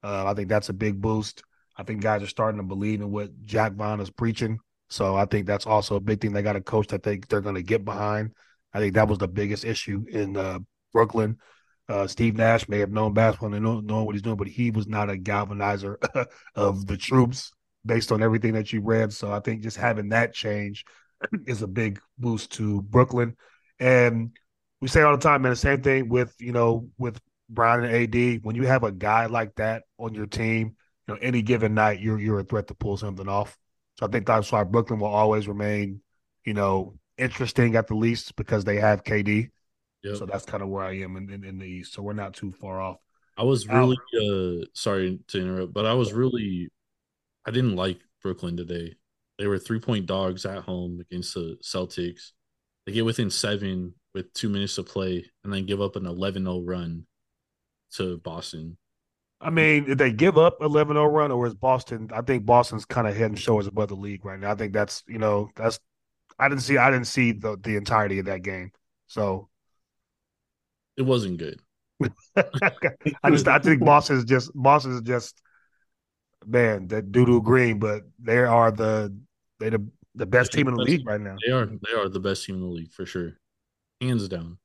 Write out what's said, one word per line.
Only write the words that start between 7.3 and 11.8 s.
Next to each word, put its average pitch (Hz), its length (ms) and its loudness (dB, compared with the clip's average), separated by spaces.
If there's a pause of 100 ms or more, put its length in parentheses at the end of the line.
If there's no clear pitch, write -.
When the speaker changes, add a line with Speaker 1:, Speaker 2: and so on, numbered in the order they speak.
Speaker 1:
gonna 98 220 -6
get 104 220 -2
behind. 104 480 -2 (400)
I 101 60 -6
think 101 160 0
that 107 140 6
was 104 100 0
the 95 100 -2
biggest 101 360 -4
issue 110 440 -6
in, 101 280 -4
uh, 95 240 -4 (320)
Brooklyn. 113 440 2 (520)